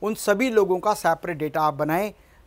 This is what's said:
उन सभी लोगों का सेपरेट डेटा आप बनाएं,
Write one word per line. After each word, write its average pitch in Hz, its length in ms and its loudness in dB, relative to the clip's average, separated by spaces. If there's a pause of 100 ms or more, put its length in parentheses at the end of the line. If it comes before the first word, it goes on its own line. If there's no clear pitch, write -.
उन 214 120 -4
सभी 208 360 0
लोगों 190 280 4
का 208 160 0
सेपरेट 170 420 -2
डेटा 151 260 -4
आप 151 120 2
बनाएं, 165 380 -2 (340)